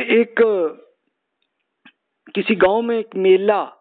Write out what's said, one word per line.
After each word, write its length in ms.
एक, 300
किसी 220
गांव 240
में 160
एक 200
मेला 460